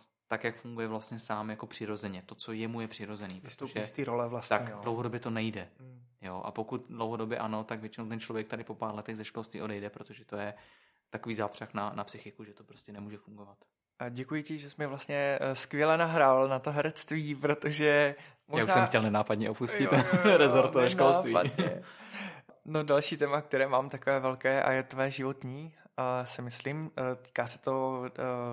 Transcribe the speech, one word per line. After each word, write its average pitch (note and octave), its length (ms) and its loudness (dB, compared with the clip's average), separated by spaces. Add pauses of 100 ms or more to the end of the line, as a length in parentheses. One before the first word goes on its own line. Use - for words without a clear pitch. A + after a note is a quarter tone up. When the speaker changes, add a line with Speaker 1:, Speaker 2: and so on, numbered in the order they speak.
(280)
Speaker 1:
tak, A2+ 160 -4
jak A2+ 120 -2
funguje A2+ 320 -8
vlastně A2 300 -8
sám G#2+ 320 -4
jako G#2+ 160 -10
přirozeně. G2+ 600 -6
To, - 80 -16
co - 180 -10
jemu A2+ 280 -6
je A2 80 -8
přirozený, G2+ 560 -10
Speaker 2:
Vystoupí C3 280 -12
Speaker 1:
protože G#2+ 140 -4
Speaker 2:
z - 60 -12
té C#3 120 -4
role A#2+ 240 -2
vlastně, A#2 300 0
Speaker 1:
tak A#2 100 -2
Speaker 2:
jo. G#2 140 -10
Speaker 1:
dlouhodobě A#2 380 -4
to A#2 100 -6
nejde. A2 380 -4 (120)
Speaker 2:
Hmm. B2+ 220 -20 (200)
Speaker 1:
Jo, F#2 220 -10
a G#2 60 -8
pokud A#2+ 380 -8
dlouhodobě A2+ 500 -4
ano, A2 260 -4
tak A2 160 -8
většinou A2 280 -12
ten A2+ 120 -8
člověk A2 280 -6
tady A2+ 160 -8
po A2 100 -12
pár G#2+ 200 -6
letech A2 220 -10
ze G#2+ 80 -10
školství - 380 -10
odejde, G#2 280 -6
protože G#2+ 340 -18
to G#2 120 -10
je G#2 180 -6 (560)
takový A#2 240 -8
zápřah G#2+ 400 -6
na, G#2 200 -4
na G2+ 100 -6
psychiku, G#2+ 400 -14
že G2+ 100 -20
to - 100 -20
prostě G#2 280 -20
nemůže G#2 260 -12
fungovat. G2+ 400 -20 (400)
Speaker 2:
A B2 100 -6
děkuji C3 340 -6
ti, D3+ 160 -8
že C#3+ 120 -14
jsi - 80 -20
mi D3+ 80 -2
vlastně, C#3 540 -2
eh, C3+ 140 0
skvěle D#3 440 2
nahrál C#3 500 6
na C3 100 2
to D3 140 -2
herectví, D3+ 640 -2
protože D3 800 4 (340)
Speaker 1:
Já D3 60 -4
už A#2+ 60 4
Speaker 2:
možná G#2 140 4
Speaker 1:
jsem B2 120 6
chtěl A#2 160 4
nenápadně G#2+ 480 2
opustit B2+ 420 2
Speaker 2:
Jo, C3+ 60 8
jo, B2 120 6
Speaker 1:
ten F#3 200 6
Speaker 2:
jo, F3+ 60 10
Speaker 1:
<laughs> - 20 -
rezort C3 340 8
toho B2 180 6
školství. B2 440 6
Speaker 2:
nenápadně. F2+ 480 2 (840)
No, D#3 180 -2
další D3 340 4
téma, D3 240 2
které C3+ 280 2
mám C3+ 200 2
takové C3+ 320 0
velké C3 420 2
a C3+ 100 4
je C3 100 2
tvé C3 280 -2
životní, C3+ 640 -6 (240)
eh, B2+ 280 -2
si - 160 -8
myslím, C#3+ 540 -6
eh, B2+ 200 -2
týká A#2+ 300 -6
se - 120 -10
to, C3 480 -2
eh, B2 60 -10 (400)